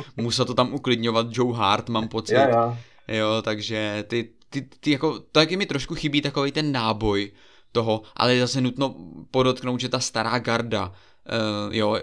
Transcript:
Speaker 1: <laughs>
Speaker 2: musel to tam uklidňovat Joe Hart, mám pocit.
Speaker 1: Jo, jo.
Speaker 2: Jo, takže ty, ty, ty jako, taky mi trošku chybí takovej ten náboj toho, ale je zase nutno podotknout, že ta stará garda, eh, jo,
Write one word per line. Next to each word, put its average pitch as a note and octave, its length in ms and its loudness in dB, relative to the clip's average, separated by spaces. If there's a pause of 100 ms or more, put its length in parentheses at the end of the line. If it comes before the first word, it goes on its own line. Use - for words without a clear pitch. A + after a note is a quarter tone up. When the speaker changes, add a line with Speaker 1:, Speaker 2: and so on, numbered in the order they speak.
Speaker 1:
<laughs> - 160 -16
Speaker 2:
musel A#2 280 0
to B2 80 -4
tam A#2+ 200 2
uklidňovat A#2 580 0
Joe A#2+ 260 0
Hart, G#2+ 320 2
mám A2+ 180 0
pocit. A2 260 -4
Speaker 1:
Jo, C3+ 180 6
jo. A#2 260 2 (300)
Speaker 2:
Jo, A2 340 0
takže G#2+ 680 -4
ty, A#2 220 -2 (200)
ty, C#3 120 -6 (180)
ty D3+ 120 0
jako, C#3+ 280 0
taky D#3+ 380 0
mi G3 80 -2
trošku D#3+ 300 -6
chybí D3 260 0
takovej C#3+ 300 -2
ten D3+ 200 0
náboj G#2+ 600 0 (400)
toho, A2 300 2 (140)
ale B2 200 4
je B2 60 4
zase B2+ 200 0
nutno B2+ 340 -2 (360)
podotknout, B2+ 480 2
že B2 100 -4
ta B2+ 100 0
stará A2+ 400 -2
garda, A2+ 540 -2 (320)
eh, G#2 520 -2
jo, G#2+ 260 2